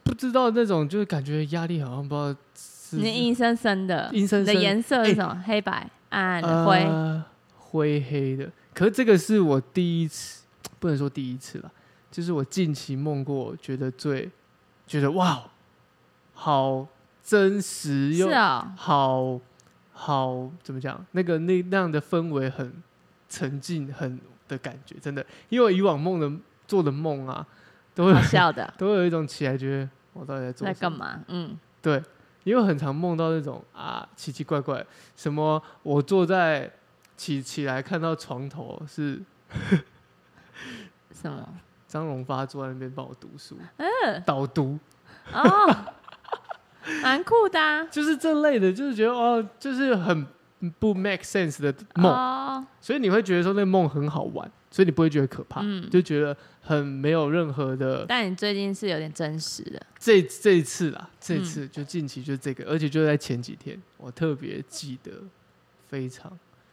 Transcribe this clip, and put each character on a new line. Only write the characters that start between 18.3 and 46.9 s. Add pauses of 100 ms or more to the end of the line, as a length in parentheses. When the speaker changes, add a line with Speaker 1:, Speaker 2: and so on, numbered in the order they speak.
Speaker 2:
哦。
Speaker 1:
好， (520)
好， (120)
怎
么
讲？ (100)
那
个，
那，
那
样
的
氛
围
很 (600)
沉
静，
很 (280)
的
感
觉，
真
的。 (240)
因
为
我
以
往
梦
的， (360)
做
的
梦
啊， (480)
都
会
Speaker 2:
好
笑
的。
Speaker 1:
<laughs>
都
会
有
一
种
起
来
觉
得 (240)
我
到
底
在
做
什
么？
Speaker 2:
在
干
嘛？
嗯。 (240)
Speaker 1:
对， (420)
因
为
很
常
梦
到
那
种， (100)
啊， (100)
奇
奇
怪
怪， (300)
什
么 (200)
我
坐
在， (480)
起，
起
来
看
到
床
头
是 (280)
<laughs> (1500)
Speaker 2:
什
么？ (380)
Speaker 1:
张
荣
发
坐
在
那
边
帮
我
读 (100)
书， (200)
Speaker 2:
嗯。
Speaker 1:
导
读。 (540)
Speaker 2:
哦。 (1080)
<laughs>